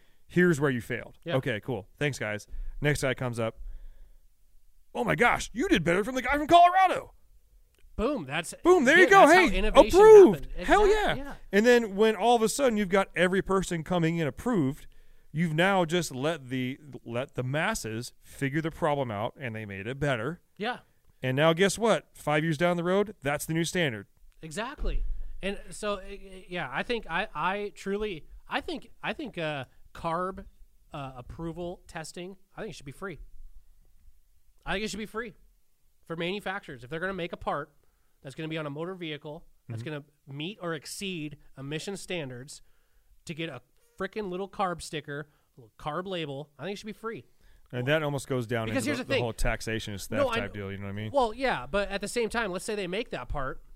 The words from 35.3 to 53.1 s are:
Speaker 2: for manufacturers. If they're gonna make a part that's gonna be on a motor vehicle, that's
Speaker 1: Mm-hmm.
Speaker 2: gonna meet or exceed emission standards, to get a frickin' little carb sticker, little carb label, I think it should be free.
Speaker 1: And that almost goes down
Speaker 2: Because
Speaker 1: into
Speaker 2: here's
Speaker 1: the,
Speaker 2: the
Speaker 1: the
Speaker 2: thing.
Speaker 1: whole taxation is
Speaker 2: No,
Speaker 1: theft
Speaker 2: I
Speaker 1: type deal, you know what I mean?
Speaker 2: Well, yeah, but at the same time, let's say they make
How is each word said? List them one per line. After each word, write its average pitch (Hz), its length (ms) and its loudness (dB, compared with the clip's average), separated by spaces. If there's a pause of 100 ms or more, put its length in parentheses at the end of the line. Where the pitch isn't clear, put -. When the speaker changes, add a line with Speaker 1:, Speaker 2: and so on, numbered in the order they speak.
Speaker 2:
for 165 80 -10
manufacturers. 180 680 -8
If 123 60 -18
they're 160 100 -8
gonna 185 140 -6
make 180 200 -8
a 202 40 -10
part 160 320 -6 (520)
that's 139 140 -16
gonna 160 120 -8
be 160 100 -6
on 156 80 -6
a 147 40 -8
motor 165 260 -8
vehicle, 156 480 -12 (240)
that's 113 160 -10
Speaker 1:
Mm-hmm. 156 80 -10
Speaker 2:
gonna 147 120 -10 (240)
meet 151 340 -10
or 170 120 -6
exceed 151 640 -10 (200)
emission 156 400 -8
standards, 139 640 -10 (640)
to 170 80 -10
get 160 160 -8
a 127 120 -14 (380)
frickin' 196 300 -8
little 185 180 -8
carb 180 340 -4
sticker, 147 460 -10 (300)
little 117 200 -20
carb 160 300 -8
label, 151 500 -8
I 127 60 -14
think 196 120 -8
it - 40 -14
should - 80 -16
be 214 60 -10
free. 220 320 -12 (480)
Speaker 1:
And 123 160 -4
that 156 140 2
almost 143 260 -4
goes 127 180 -2
down 113 200 -2
Speaker 2:
Because 254 200 -2
Speaker 1:
into - 40 0
Speaker 2:
here's 262 80 -4
Speaker 1:
the, 254 40 -6
Speaker 2:
the - 60 -14
Speaker 1:
the 269 60 -2
Speaker 2:
thing. 247 80 0
Speaker 1:
whole 113 100 -2
taxation 113 600 -4
is 95 160 -10
Speaker 2:
No, 277 160 0
Speaker 1:
theft 226 120 -2
Speaker 2:
I - 40 -2
Speaker 1:
type 101 120 -6
deal, 202 180 -8
you 98 60 -10
know - 80 -10
what 196 60 -8
I - 20 -8
mean? 196 180 -8
Speaker 2:
Well, 247 220 2
yeah, 226 360 -4
but 196 200 -2
at 196 120 -6
the 202 60 -6
same 226 220 -2
time, 226 220 -4
let's 180 140 -8
say 220 100 -6
they 202 120 -4
make 196 240 -6